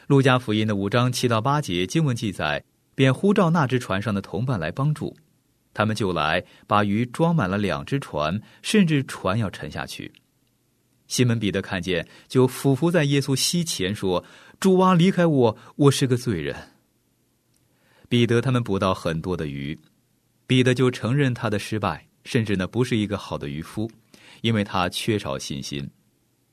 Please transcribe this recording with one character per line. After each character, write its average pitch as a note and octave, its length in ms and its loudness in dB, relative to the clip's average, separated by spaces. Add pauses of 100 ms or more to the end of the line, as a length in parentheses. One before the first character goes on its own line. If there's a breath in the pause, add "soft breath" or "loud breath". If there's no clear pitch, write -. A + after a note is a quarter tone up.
路 C#3 160 4
加 B2+ 160 4
福 A2 160 -4
音 G#2+ 140 0
的 G#2+ 80 -2
五 G2 120 -2
章 B2 240 0
七 A#2+ 160 -2
到 A2+ 140 2
八 C#3+ 180 0
节 F#2 280 -2
经 D#3+ 180 0
文 B2+ 100 0
记 A2 160 -4
载， D2+ 320 -4 (300)
便 C3+ 180 4
呼 F#3+ 220 2
召 G3 160 4
那 E3 160 2
只 B2 140 0
船 F#2+ 200 -2
上 G#2+ 140 -2
的 G2 80 -2
同 G2+ 240 -6
伴 B2+ 140 -2
来 D#2 120 -4
帮 D3 220 -2
助， - 240 -6 (560)
他 G#2+ 100 0
们 G#2+ 120 0
就 F#2+ 180 -2
来， D#2+ 320 0 (220 loud breath)
把 G#2 160 4
鱼 G#2 240 0
装 E3 280 0
满 G#2+ 140 0
了 G2 80 0
两 F2 260 -2
只 C#3 160 -4
船， D#2+ 400 -2 (220 loud breath)
甚 G#3 240 4
至 D3+ 200 2
船 - 340 -2
要 G#2 100 -2
沉 - 220 -12
下 C#2 120 -8
去。 - 300 -14 (920)
西 - 180 2
门 A#2 140 0
彼 G2 120 -2
得 F#2+ 100 -2
看 F#2+ 200 -6
见， E2+ 260 -2 (220 loud breath)
就 B2+ 180 4
俯 C3+ 280 0
伏 E3 160 0
在 E3+ 140 2
耶 C#3+ 140 2
稣 C3+ 160 -2
膝 F3 300 -2
前 F#2+ 280 -4
说 F#2 300 -2 (380 loud breath)
：“主 F#3+ 160 4
啊， F#3 160 6
离 F3+ 180 6
开 F3+ 140 2
我， C3 320 4 (180 loud breath)
我 C#3 160 6
是 C3+ 160 2
个 B2 80 2
罪 A#2 240 -2
人。” C#2+ 160 -4 (1500 soft breath)
彼 A#2+ 180 4
得 A#2 140 2
他 C3 100 -2
们 B2 140 0
捕 G2 160 -2
到 F#2+ 140 2
很 E2 260 -4
多 F2+ 160 -4
的 D#2+ 120 -6
鱼， C#2 300 -8 (680)
彼 C3 160 4
得 B2+ 100 4
就 B2+ 160 2
承 A#2+ 240 -4
认 C#3 200 0
他 A2+ 160 -4
的 G#2 100 -2
失 - 180 -6
败， F#2+ 300 -4 (160)
甚 A2+ 220 0
至 G2+ 100 0
呢 F#2 100 -2
不 A2+ 160 -4
是 B2 140 0
一 G#2+ 100 0
个 G2+ 120 -4
好 - 200 -8
的 C#2+ 120 -8
渔 C#2+ 120 -8
夫， A2 300 -10 (480 loud breath)
因 A2+ 140 0
为 G#2+ 100 2
他 F#2 240 -2
缺 G#2 320 -2
少 C#2 180 -6
信 C#2 240 -8
心。 C#2 280 -8 (640)